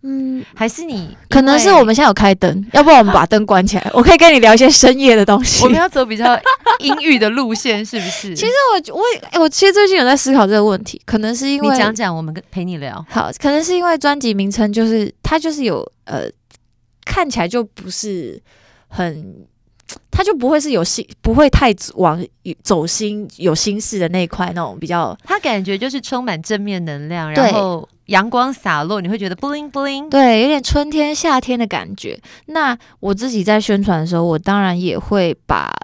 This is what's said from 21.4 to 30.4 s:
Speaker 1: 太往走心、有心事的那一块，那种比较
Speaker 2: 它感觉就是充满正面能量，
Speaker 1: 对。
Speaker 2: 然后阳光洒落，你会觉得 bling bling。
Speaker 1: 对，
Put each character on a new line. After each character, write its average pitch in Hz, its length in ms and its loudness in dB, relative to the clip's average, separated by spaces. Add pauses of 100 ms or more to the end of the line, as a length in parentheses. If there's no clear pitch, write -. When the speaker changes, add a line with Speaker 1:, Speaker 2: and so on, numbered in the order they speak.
Speaker 1:
太 240 240 2 (220)
往 165 280 0 (400)
走 165 220 -2
心、 208 420 -6 (100)
有 170 160 -2
心 202 280 -4
事 - 160 -10
的 175 120 -2
那 180 140 -2
一 170 40 -6
块， 180 260 -8
那 175 80 -8
种 120 180 -10
比 165 60 -12
较 156 380 -4
Speaker 2:
它 403 160 -4
感 220 240 -4
觉 190 140 -6
就 240 120 -6
是 269 100 -8
充 247 240 -8
满 190 180 -6
正 214 200 -6
面 196 240 -8
能 147 240 -12
量， 160 240 -8
Speaker 1:
对。 151 100 2
Speaker 2:
然 214 100 2
后 190 340 -4 (200)
阳 196 220 2
光 247 240 0
洒 156 300 -4
落， 196 180 -4
你 170 60 -8
会 208 100 -6
觉 196 100 -8
得 180 80 -8
bling 294 340 -10
bling。 277 400 -8
Speaker 1:
对， 254 320 4